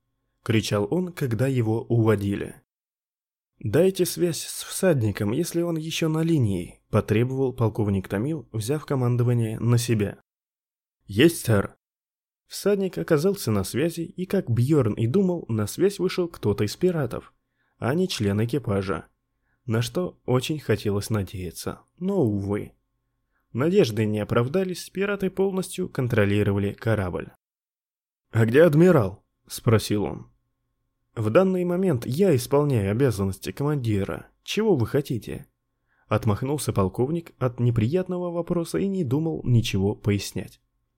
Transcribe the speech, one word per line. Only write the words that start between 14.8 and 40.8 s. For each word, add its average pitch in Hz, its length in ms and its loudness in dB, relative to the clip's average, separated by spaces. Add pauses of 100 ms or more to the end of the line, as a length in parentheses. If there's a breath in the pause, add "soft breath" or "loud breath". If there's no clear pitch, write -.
и 113 140 0
думал, 180 420 0
на 107 180 0
связь 185 320 0
вышел 180 300 -2
кто-то 107 360 -2
из 104 120 -6
пиратов, 170 560 -2 (460)
а 151 160 0
не 180 140 0
член 104 360 0
экипажа. 98 640 -2 (580)
На 113 180 0
что 175 440 -4
очень 131 340 0
хотелось 101 500 -2
надеяться, 92 720 -6 (180)
но, 185 240 0
увы. 101 500 -2 (800)
Надежды 123 520 2
не 107 160 -2
оправдались, 139 720 -2
пираты 196 380 -4
полностью 185 600 -4
контролировали 101 840 0
корабль. 92 600 -4 (1000)
«А 113 140 2
где 120 180 6
адмирал?» 151 600 4 (240)
спросил 104 560 2
он. - 260 -8 (840)
«В 107 140 0
данный 185 340 4
момент 175 400 0
я 156 320 2
исполняю 123 560 2
обязанности 101 580 -2
командира. 117 800 -4 (140)
Чего 208 340 0
вы 113 100 0
хотите?» 113 600 -4 (640)
Отмахнулся 110 640 -2
полковник 127 680 -2
от 123 200 -4
неприятного 175 720 0
вопроса 170 480 -4
и 185 80 0
не 190 160 -2
думал 156 400 -2
ничего 107 520 2
пояснять. - 640 -4 (380)